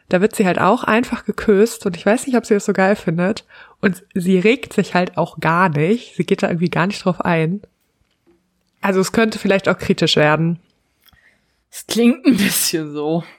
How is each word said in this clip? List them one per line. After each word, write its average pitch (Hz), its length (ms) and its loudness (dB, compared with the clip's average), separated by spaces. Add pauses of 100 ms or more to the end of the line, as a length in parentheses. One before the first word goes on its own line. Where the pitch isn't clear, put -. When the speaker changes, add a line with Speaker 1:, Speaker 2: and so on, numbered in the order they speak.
Speaker 1:
da 180 140 0
wird 214 140 0
sie 208 100 0
halt 175 140 0
auch 208 240 2
einfach 226 420 -2
geküsst 208 600 0
und 180 120 -6
ich - 80 -8
weiß 214 220 0
nicht, 247 100 0
ob 226 80 -2
sie - 80 0
das 202 120 0
so 202 80 0
geil 190 220 2
findet. 175 480 -2 (380)
Und 190 220 -2 (100)
sie 185 260 2
regt 220 340 0
sich - 200 -2
halt 180 240 -2
auch 160 220 -4
gar 170 300 2
nicht. 160 460 0
Sie 180 100 -2
geht - 180 -2
da 190 40 2
irgendwie 170 220 -2
gar 175 180 -2
nicht 202 160 -8
drauf 180 180 -2
ein. 170 400 0 (1200)
Also 196 200 0
es 185 100 -4
könnte 226 280 0
vielleicht 196 280 0
auch 180 100 0
kritisch - 380 0
werden. 156 440 2 (1120)
Speaker 2:
Es - 160 -18
klingt 240 380 2
ein 254 120 4
bisschen 170 560 -2
so. 156 300 -2 (160)